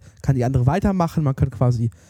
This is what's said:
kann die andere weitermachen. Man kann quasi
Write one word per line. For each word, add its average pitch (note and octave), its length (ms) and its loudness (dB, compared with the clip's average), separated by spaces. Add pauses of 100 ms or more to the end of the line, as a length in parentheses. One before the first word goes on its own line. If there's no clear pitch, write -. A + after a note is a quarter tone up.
(220)
kann C3+ 140 0
die - 100 0
andere B2+ 220 2
weitermachen. F3+ 560 0
Man C3+ 120 0
kann C#3+ 140 0
quasi B2 400 0 (200)